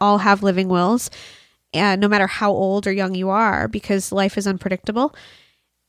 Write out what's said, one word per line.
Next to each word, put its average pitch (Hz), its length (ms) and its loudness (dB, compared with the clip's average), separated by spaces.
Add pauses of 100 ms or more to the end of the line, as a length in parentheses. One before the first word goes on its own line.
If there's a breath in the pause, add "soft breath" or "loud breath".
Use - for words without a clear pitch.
all 202 180 4
have 202 240 2
living 190 260 2
wills, 180 420 0 (640 loud breath)
uh, 196 220 0
no 202 120 2
matter 202 180 2
how 202 240 -2
old 196 360 0
or 196 60 -2
young 190 220 -2
you 185 140 -2
are, 208 400 0
because 202 420 -4
life 196 280 -2
is 202 80 -2
unpredictable. 202 680 -2 (760 loud breath)